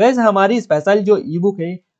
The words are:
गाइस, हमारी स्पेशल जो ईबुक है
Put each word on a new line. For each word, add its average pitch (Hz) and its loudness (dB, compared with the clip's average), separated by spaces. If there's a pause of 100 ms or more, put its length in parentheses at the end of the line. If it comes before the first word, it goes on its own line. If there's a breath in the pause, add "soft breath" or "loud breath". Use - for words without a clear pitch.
गाइस, 247 2
हमारी 208 2
स्पेशल 175 0
जो 202 0
ईबुक 175 -4
है 175 -8 (200)